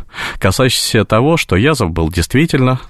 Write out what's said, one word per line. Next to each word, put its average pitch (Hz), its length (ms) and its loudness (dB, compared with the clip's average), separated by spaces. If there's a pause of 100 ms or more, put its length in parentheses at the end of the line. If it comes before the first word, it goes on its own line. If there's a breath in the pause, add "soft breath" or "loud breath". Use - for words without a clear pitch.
(400 loud breath)
касающейся 110 640 0
того, 139 320 2
что - 180 -2
Язов 113 360 2
был 82 200 0
действительно 127 800 0